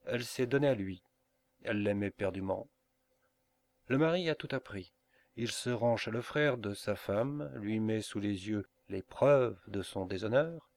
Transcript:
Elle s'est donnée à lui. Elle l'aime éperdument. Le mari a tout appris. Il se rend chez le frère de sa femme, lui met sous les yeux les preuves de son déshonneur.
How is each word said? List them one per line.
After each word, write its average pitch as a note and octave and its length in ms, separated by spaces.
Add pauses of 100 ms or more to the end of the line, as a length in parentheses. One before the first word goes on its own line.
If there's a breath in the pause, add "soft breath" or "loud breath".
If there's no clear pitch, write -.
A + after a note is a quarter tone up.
Elle A#2+ 200
s'est B2+ 220
donnée C#3 200
à C3 80
lui. F#2+ 260 (640)
Elle G#2+ 180
l'aime G2+ 220
éperdument. G2 640 (1200)
Le C3 100
mari E3 320
a D3+ 60
tout - 160
appris. G#2 420 (420 soft breath)
Il A#2 160
se - 180
rend A#2 280
chez A2 140
le A#2 100
frère D3 360
de G#2 160
sa G2+ 220
femme, B2 600
lui A2 240
met A2 220
sous - 180
les G2+ 300
yeux G#2 180 (200)
les G2 140
preuves B2+ 680
de G2+ 140
son F#2+ 240
déshonneur. A#2 720